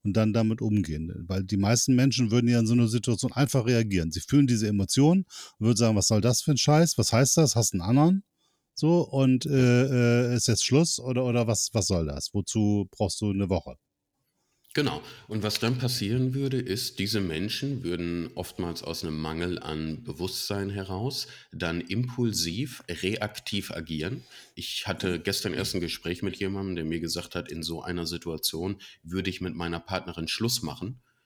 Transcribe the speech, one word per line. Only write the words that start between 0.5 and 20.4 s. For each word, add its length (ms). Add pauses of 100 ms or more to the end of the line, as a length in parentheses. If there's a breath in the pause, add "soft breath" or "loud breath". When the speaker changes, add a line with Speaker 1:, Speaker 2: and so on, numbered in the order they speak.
Speaker 1:
umgehen. 520 (140)
Weil 180
die 120
meisten 380
Menschen 360
würden 180
ja 100
in 80
so 60
einer 160
Situation 440
einfach 320
reagieren. 460
Sie 100
fühlen 260
diese 200
Emotion 520 (400 loud breath)
und 60
würden 120
sagen: 200
„Was 120
soll 120
das 200
für 100
ein 60
Scheiß? 400
Was 160
heißt 240
das? 180
Hast 180
einen 80
anderen?“ 420 (520)
So, 320
und, 380
äh, 840
äh, 40
„ist 120
jetzt 180
Schluss 340
oder, 260
oder 220
was, 260
was 140
soll 200
das? 260
Wozu 580
brauchst 300
du 100
eine 180
Woche?“ 280 (1000)
Speaker 2:
Genau. 280 (240 loud breath)
Und 160
was 160
dann 180
passieren 560
würde, 260
ist, 380
diese 240
Menschen 640
würden 500
oftmals 480
aus 220
einem 180
Mangel 380
an 440
Bewusstsein 680